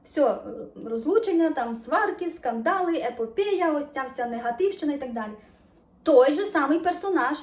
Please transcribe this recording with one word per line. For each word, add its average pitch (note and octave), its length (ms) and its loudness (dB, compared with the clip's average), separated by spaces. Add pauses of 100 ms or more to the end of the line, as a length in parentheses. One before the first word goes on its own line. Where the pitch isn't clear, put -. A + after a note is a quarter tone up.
все, C#4 260 2
е, G3 100 -2 (460)
розлучення, E4 640 2
там A#3 260 -2
сварки, E4+ 540 -2
скандали, E4 680 -2
епопея, E4 720 -2
ось D4 160 -2
ця C4+ 160 -6
вся B3+ 220 -6
негативщина A#3+ 680 -2
і C#4 40 -4
так B3+ 160 -8
далі. G#3+ 180 -8 (720)
Той C#4 300 8
же F#4+ 120 -2
самий D4+ 340 0
персонаж E4 640 -2